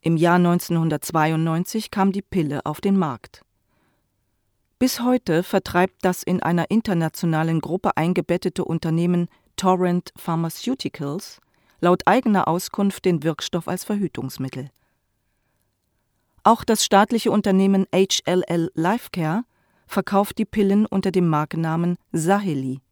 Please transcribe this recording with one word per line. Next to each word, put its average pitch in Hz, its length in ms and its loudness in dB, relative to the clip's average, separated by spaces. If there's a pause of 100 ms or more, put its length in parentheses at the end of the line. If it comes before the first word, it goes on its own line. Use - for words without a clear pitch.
Im 165 160 2
Jahr 175 220 6
neunzehnhundertzweiundneunzig 165 1500 0
kam 196 200 2
die 196 120 -4
Pille 147 420 -4
auf 151 160 -6
den 196 160 2
Markt. 147 460 -4 (1400)
Bis 254 220 0
heute 233 420 2
vertreibt - 600 0
das 180 200 0
in 180 180 -2
einer 170 300 0
internationalen 165 880 0
Gruppe - 340 -2
eingebettete 175 720 -2
Unternehmen 170 600 0 (280)
Torrent 180 600 0
Pharmaceuticals 165 1300 -6 (380)
laut 175 260 2
eigener 202 420 4
Auskunft 190 580 -2
den 170 180 0
Wirkstoff 165 440 -4
als 185 160 -6
Verhütungsmittel. 135 880 -6 (1700)
Auch 220 200 4
das 220 220 0
staatliche 220 460 4
Unternehmen 196 640 4
H 190 320 2
L 180 220 2
L 170 260 -2
Life 185 380 -2
Care 170 320 -2 (420)
verkauft - 520 -2
die 214 80 0
Pillen 202 400 2
unter 190 260 -2
dem 180 160 2
Markennamen 165 680 -2 (140)
Saheli. 160 680 -2 (100)